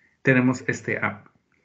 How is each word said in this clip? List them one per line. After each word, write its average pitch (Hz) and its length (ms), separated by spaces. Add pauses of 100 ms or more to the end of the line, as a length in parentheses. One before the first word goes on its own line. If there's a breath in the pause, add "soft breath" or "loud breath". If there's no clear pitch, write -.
(200 soft breath)
tenemos 127 460
este - 320
app. 104 300 (360)